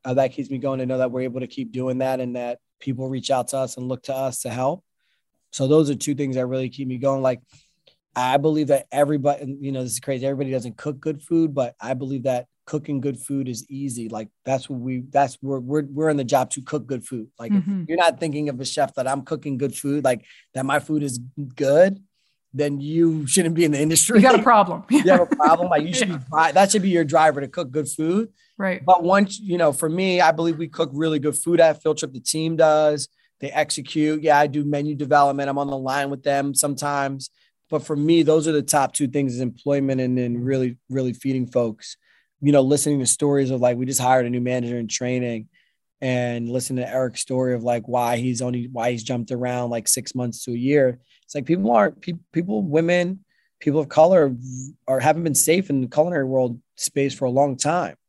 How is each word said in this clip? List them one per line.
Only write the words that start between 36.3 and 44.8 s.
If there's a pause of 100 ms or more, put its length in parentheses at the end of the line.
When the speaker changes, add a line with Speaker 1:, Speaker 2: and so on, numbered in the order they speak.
Speaker 1:
sometimes. (400)
But
for
me,
those
are
the
top
two
things
is
employment
and
then
really, (120)
really
feeding
folks. (420)
You
know,
listening
to
stories
of,
like,
we
just
hired
a
new
manager
in